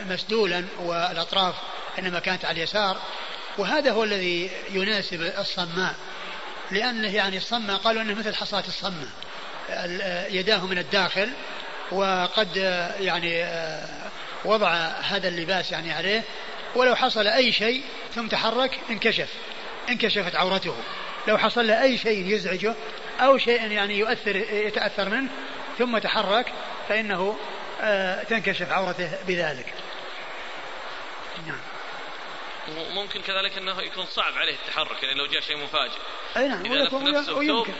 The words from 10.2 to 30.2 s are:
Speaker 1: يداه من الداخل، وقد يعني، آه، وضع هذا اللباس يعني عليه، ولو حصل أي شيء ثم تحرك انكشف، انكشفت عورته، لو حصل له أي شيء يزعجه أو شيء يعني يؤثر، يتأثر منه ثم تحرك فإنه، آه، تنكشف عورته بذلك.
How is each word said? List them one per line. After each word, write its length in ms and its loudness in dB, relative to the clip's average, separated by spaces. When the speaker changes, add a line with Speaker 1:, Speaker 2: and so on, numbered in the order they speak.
Speaker 1:
يداه 300 2
من 120 0
الداخل، 520 2
وقد 640 2
يعني، 440 2
آه، 640 -4
وضع 260 6
هذا 260 0
اللباس 440 0
يعني 220 -4
عليه، 300 0
ولو 200 8
حصل 320 4
أي 240 6
شيء 320 2
ثم 120 -2
تحرك 520 2
انكشف، 400 2
انكشفت 460 2
عورته، 400 2
لو 100 6
حصل 300 4
له 160 6
أي 140 6
شيء 380 2
يزعجه 400 0
أو 180 10
شيء 340 4
يعني 280 2
يؤثر، 360 2
يتأثر 580 2
منه 200 0
ثم 200 4
تحرك 560 2
فإنه، 480 0
آه، 420 2
تنكشف 480 0
عورته 400 0
بذلك. 460 -2